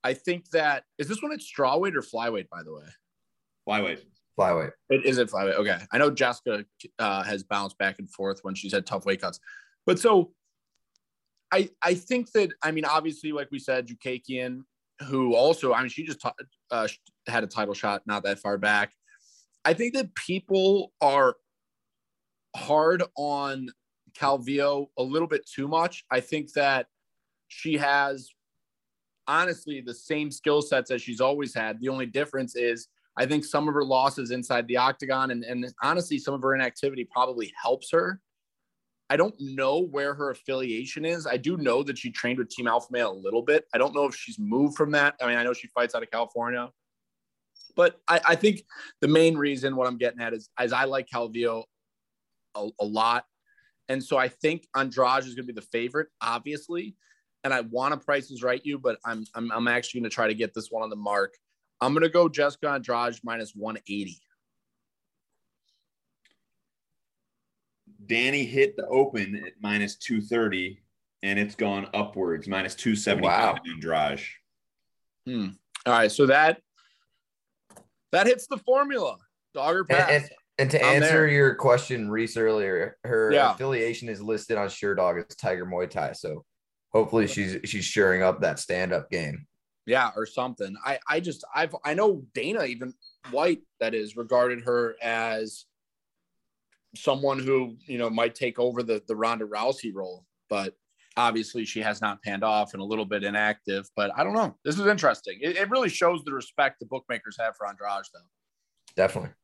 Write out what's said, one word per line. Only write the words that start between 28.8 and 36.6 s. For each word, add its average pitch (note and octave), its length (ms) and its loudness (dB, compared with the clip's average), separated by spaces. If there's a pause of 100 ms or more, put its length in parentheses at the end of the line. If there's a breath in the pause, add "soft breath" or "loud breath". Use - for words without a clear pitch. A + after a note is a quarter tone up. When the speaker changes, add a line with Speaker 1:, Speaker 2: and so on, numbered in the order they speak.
Speaker 1:
honestly, D#3 520 0
the A#2+ 120 -10
same D3+ 380 -4
skill D3 300 2
sets C#3 280 0
as B2 120 -2
she's A#2 180 -10
always C#3 340 0
had. A2 280 -4
The C3 80 -4
only C3 160 -4
difference C3+ 500 -4
is A#2+ 320 -2 (300)
I C3 80 0
think D3 180 0
some D3+ 240 -2
of D3 60 -2
her D3 100 0
losses C3 480 0
inside B2 380 -2
the B2 80 0
octagon C3 540 0
and, A#2+ 120 -6
and B2 220 -6 (180)
honestly, D#3+ 340 0
some C#3 160 -4
of C3 100 -6
her C3+ 120 4
inactivity C3 560 -2